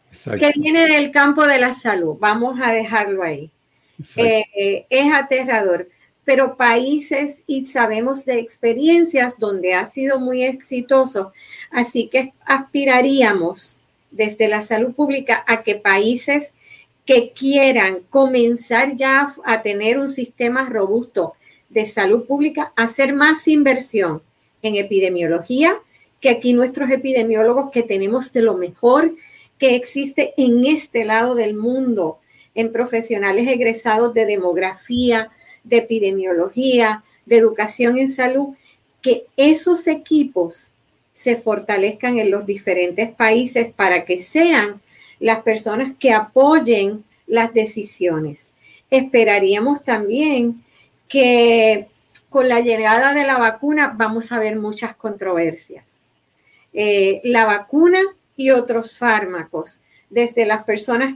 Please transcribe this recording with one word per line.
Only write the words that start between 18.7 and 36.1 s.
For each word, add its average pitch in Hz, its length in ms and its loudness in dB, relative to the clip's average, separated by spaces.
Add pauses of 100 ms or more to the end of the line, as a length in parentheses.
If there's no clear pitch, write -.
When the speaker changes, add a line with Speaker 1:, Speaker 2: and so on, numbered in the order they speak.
Speaker 2:
ya 269 480 0
a 220 200 -2
tener 214 360 -2
un 277 100 -4
sistema 247 560 -4
robusto 220 680 -2 (360)
de 214 180 -2
salud 214 380 0
pública, 294 500 -2
hacer 262 380 0
más 302 340 2
inversión 247 760 0 (400)
en 214 140 -4
epidemiología, 190 1000 0 (420)
que 269 100 2
aquí 247 240 2
nuestros 254 360 0
epidemiólogos, 254 840 0
que 233 120 0
tenemos 214 500 -4
de 240 80 0
lo 220 140 2
mejor 247 600 0 (420)
que 254 180 2
existe 277 600 -4
en 247 300 2
este 285 400 0
lado 233 300 0
del 214 180 -2
mundo, 226 640 -2 (360)
en 226 160 -2
profesionales 226 760 -2
egresados 233 680 0
de 226 120 2
demografía, 208 1040 -2 (340)
de 240 140 0
epidemiología, 214 1300 0 (220)